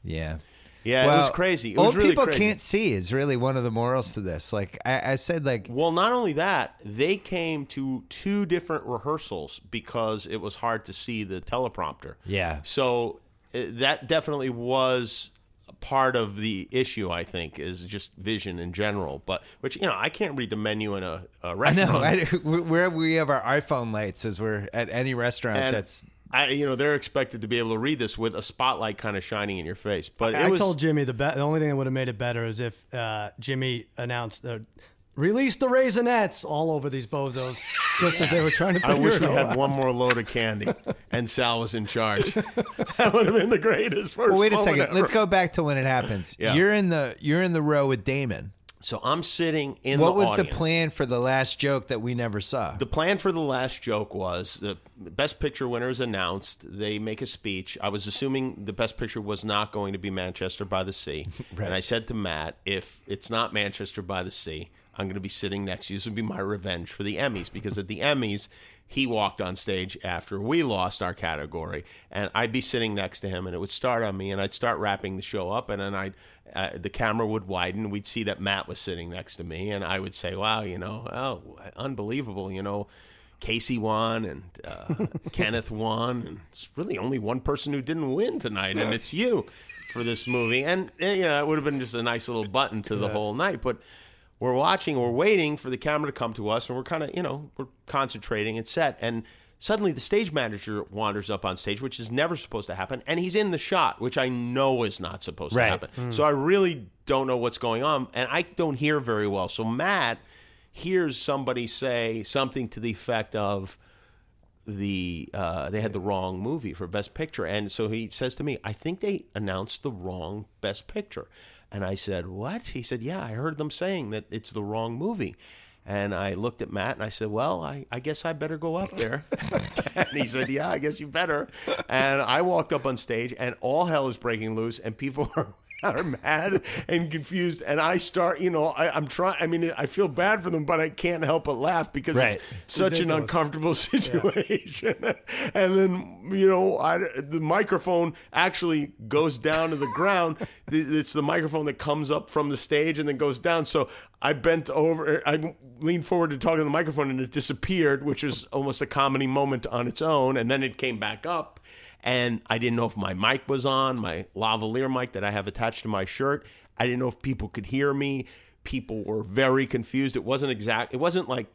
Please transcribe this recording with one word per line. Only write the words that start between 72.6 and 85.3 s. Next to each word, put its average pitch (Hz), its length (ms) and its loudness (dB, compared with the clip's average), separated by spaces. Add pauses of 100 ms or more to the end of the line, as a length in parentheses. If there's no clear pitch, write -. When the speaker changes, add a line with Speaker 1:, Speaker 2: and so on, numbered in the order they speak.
Speaker 2:
sitting 113 340 -2
next 98 260 -4
to 98 80 -6
him, 92 160 -4
and 90 80 -6
it 87 60 -6
would 98 100 -6
start 120 340 0
on 101 120 -2
me, 98 160 -4
and 98 100 -2
I'd 98 120 -2
start 117 260 0
wrapping 98 380 -2
the 95 40 -8
show 92 300 -4
up, 113 180 -4
and 101 120 -4
then 98 120 -4
I'd, 98 200 -4 (420)
uh, 95 200 -2
the 90 140 -6
camera 110 380 0
would 107 200 -2
widen, 92 340 -2
and 104 100 -4
we'd 101 160 -6
see 113 160 -4
that 101 180 -4
Matt 98 260 -2
was 90 120 -8
sitting 85 320 -6
next - 240 -12
to 85 80 -10
me, 85 260 -6
and 101 140 -4
I 92 160 -2
would 95 160 -8
say, 90 200 -4
"Wow, 107 260 0
you 90 180 -6
know, 107 320 -8
oh, - 480 -8 (180)
unbelievable, 107 720 -4
you 95 120 -6
know, 101 240 -4 (520)
Casey 117 380 -2
won, 110 480 0
and, 73 180 -10 (220)
uh, 139 400 -4 (120)
<laughs> - 140 -10